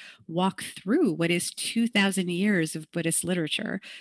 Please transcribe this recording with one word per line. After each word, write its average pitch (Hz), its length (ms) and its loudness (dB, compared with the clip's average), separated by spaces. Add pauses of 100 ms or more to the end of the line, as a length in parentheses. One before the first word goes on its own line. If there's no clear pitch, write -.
(280)
walk 180 360 0
through 240 480 0
what 165 180 2
is 175 220 0
two - 360 -2
thousand 190 440 2
years 175 440 2
of 156 160 -10
Buddhist 165 320 0
literature 175 560 -2 (220)